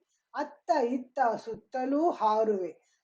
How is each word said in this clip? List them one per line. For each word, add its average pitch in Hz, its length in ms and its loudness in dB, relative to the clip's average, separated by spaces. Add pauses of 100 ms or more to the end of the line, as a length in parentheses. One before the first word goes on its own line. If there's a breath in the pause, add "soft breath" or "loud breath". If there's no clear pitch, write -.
(340)
ಅತ್ತ 294 360 -6 (120)
ಇತ್ತ 247 360 -2 (260)
ಸುತ್ತಲೂ 269 680 -2
ಹಾರುವೆ, 214 640 0 (320)